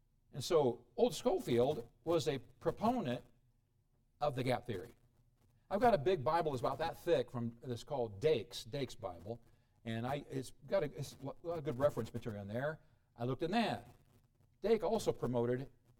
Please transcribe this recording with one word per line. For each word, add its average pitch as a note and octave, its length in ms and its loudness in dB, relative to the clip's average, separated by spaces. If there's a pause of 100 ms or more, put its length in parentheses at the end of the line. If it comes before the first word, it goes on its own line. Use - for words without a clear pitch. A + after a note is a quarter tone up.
(340)
And C3+ 80 -6
so, D3 380 4 (160)
Old A#3+ 180 4
Scofield D3+ 720 2 (200)
was D#3+ 220 2
a C#3 140 0 (180)
proponent E3+ 640 0 (1000)
of D3 140 0
the B2+ 80 -2
gap A#2 240 0
theory. F#2+ 260 -6 (800)
I've G#3 100 0
got A#3 140 6
a F3 40 4
big D3+ 260 0
Bible D#3+ 260 2
that's B2+ 100 -2
about C3+ 200 -2
that D#3+ 240 -4
thick D3 260 2
from, A#2 220 -4 (120)
that's A#2+ 200 -6
called A#2 360 -4
Dake's, C3+ 440 0
Dake's - 320 -6
Bible, F#2+ 420 -10 (460)
and A2+ 200 -4
I, C#3 280 -4
it's C3+ 180 -4 (180)
got D3+ 140 2
a, C#3 140 -2
it's - 260 -8
a C#3 240 -10
lot E3+ 120 -4
of C#3+ 60 -8
good C3+ 140 -4
reference C3+ 340 2
material G#2+ 300 -6
in G2+ 60 -10
there. C#3 320 -4 (360)
I A#2 60 -8
looked B2+ 220 -2
in E3 80 -2
that. F#3+ 340 0 (800)
Dake G#3+ 180 4
also G3+ 300 0
promoted B2 540 0 (340)